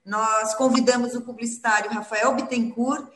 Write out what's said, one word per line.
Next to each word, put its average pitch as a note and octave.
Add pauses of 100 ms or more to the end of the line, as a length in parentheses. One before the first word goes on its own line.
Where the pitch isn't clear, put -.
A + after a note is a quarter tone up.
nós A3
convidamos B3
o A#3+
publicitário A3+
Rafael A3+
Bittencourt, A#3+